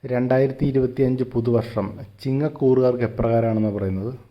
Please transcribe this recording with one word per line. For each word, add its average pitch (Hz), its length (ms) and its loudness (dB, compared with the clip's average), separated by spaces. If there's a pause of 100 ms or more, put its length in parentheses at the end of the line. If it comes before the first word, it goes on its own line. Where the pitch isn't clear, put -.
(120)
രണ്ടായിരത്തി 131 600 0
ഇരുപത്തിയഞ്ച് 127 600 0
പുതുവർഷം 117 540 0 (360)
ചിങ്ങക്കൂറുകാർക്ക് 131 880 2
എപ്രകാരമാണെന്ന് 113 680 0
പറയുന്നത്. 98 360 -4 (180)